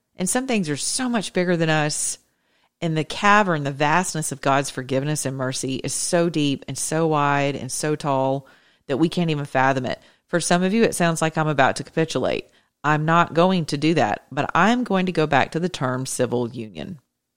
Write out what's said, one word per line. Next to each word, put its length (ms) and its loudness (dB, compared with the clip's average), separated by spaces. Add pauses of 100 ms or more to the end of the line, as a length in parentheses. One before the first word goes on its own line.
(160)
And 140 -4
some 180 -2
things 220 0
are 80 -2
so 320 -4
much 240 -4
bigger 240 0
than 120 0
us. 480 -2 (640)
And 160 -2
the 60 0
cavern, 600 2
the 80 -2
vastness 600 0
of 100 -10
God's 280 2
forgiveness 560 -4
and 100 -4
mercy 400 -4
is 180 -6
so 360 0
deep 380 0
and 100 -8
so 300 -2
wide 480 2
and 160 -10
so 240 -2
tall 520 -2 (400)
that 100 0
we 120 2
can't 200 -2
even 160 -2
fathom 400 0
it. 140 -6 (280)
For 120 0
some 240 0
of 100 2
you, 100 4
it 120 2
sounds 260 0
like 160 0
I'm 100 2
about 300 4
to 60 -6
capitulate. 640 -2 (340)
I'm 220 0
not 280 2
going 320 2
to 120 -4
do 180 2
that, 360 0
but 220 -2
I'm 300 4
going 240 0
to 40 -2
go 160 2
back 240 2
to 80 -4
the 100 -2
term 360 -4
civil 440 -2
union. 500 -12 (380)